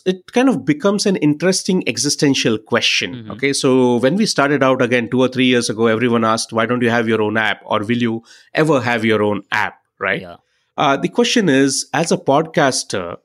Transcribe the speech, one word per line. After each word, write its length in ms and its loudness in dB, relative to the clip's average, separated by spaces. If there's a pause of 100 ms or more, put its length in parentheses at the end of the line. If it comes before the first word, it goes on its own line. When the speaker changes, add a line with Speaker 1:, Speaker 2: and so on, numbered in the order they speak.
Speaker 1:
it 300 -6
kind 160 2
of 160 -2
becomes 400 0
an 100 2
interesting 720 0
existential 720 0
question. 560 -2
Speaker 2:
Mm-hmm. 160 -16
Speaker 1:
Okay, 240 -4
so 420 2
when 200 2
we 100 2
started 360 0
out 200 2
again 260 0
two 140 0
or 60 2
three 180 0
years 240 2
ago, 160 0
everyone 400 2
asked, 260 -2
"Why 140 0
don't 160 -2
you 80 2
have 180 0
your 140 0
own 160 -2
app, 260 -2
or 140 -2
will 180 -2
you 260 -2 (300)
ever 300 0
have 240 0
your 160 2
own 280 -2
app?" 300 -4 (180)
Right? 220 -4
Speaker 2:
Yeah. 160 -16 (400)
Speaker 1:
Uh, 220 0
the 100 -4
question 400 0
is, 460 2
as 180 0
a 60 0
podcaster, 1080 -2